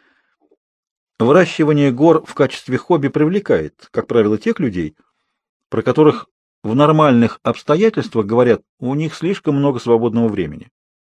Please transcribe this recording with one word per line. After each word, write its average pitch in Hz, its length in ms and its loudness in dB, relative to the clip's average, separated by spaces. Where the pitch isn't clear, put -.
Выращивание 147 720 2
гор 156 340 2
в - 100 -20
качестве - 440 -4
хобби 147 300 -2
привлекает, 151 840 -2
как - 160 -6
правило, 107 320 0
тех 226 220 -4
людей, 90 340 -4
про 110 140 -4
которых 143 460 2
в 107 140 -4
нормальных 147 680 2
обстоятельствах 147 840 -2
говорят: 117 380 0
"У 135 160 -6
них 151 220 -6
слишком 156 400 -4
много 139 240 -2
свободного 117 480 0
времени". 80 420 -8